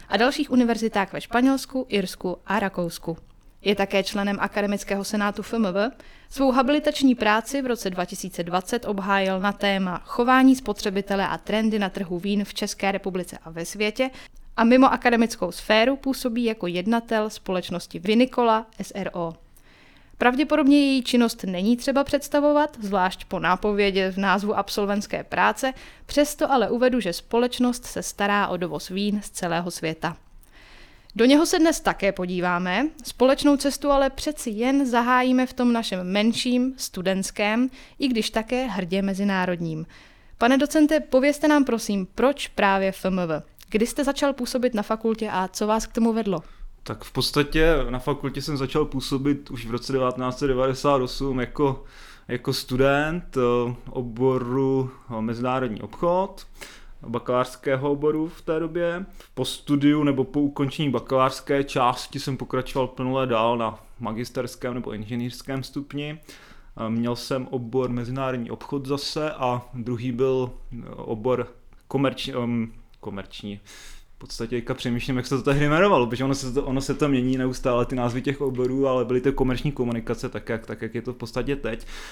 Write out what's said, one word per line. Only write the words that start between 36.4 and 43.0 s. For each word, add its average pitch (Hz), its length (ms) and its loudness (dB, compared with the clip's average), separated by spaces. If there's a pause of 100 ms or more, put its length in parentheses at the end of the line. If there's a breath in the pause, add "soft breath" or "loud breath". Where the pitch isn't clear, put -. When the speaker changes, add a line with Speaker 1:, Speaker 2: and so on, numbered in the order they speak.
Speaker 1:
studentském, 202 920 0 (300 loud breath)
i 277 100 0
když 226 220 0
také 247 360 -2
hrdě 190 360 -2
mezinárodním. 180 840 0 (520 soft breath)
Pane 254 200 6
docente, 302 420 4
povězte 285 480 4
nám 294 160 6
prosím, 220 500 -2
proč 277 340 2
právě 196 400 2
F 190 160 -6